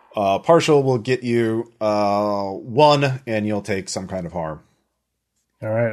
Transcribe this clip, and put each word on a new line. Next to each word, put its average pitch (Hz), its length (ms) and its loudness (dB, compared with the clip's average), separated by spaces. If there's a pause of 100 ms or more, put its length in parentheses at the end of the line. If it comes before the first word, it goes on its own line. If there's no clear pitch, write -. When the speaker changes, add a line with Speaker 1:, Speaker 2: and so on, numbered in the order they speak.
(160)
Speaker 1:
Uh, 98 220 0
partial 156 460 4
will 131 160 0
get 127 240 -4
you, 117 480 0 (100)
uh, 104 680 0
one, 135 760 2
and 107 220 -2
you'll 104 160 -4
take 95 260 -6
some 95 180 -8
kind 92 200 -8
of 82 60 -14
harm. 80 280 -6 (1000)
Speaker 2:
All 110 60 -6
right, 113 240 0